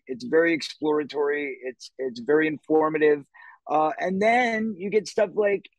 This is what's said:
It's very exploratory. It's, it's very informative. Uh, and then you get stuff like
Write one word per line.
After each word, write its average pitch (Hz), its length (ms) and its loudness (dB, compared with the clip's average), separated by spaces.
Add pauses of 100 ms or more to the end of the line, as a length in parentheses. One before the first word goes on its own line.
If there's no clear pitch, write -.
It's 123 180 -10
very 165 280 4
exploratory. 147 1120 -4
It's, - 340 -12
it's 127 220 -6
very 151 280 2
informative. 151 760 2 (460)
Uh, 156 300 2
and 185 200 -2
then 226 580 0
you 190 120 -6
get 208 180 0
stuff 208 280 -2
like 202 280 0 (160)